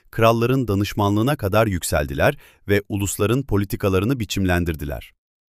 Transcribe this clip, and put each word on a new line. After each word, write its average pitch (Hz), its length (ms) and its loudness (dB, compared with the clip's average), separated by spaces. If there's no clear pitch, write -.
kralların 117 580 2
danışmanlığına 104 680 0
kadar 107 300 2
yükseldiler 85 720 -2
ve 101 200 2
ulusların 101 540 -2
politikalarını 101 800 0
biçimlendirdiler. 87 920 -2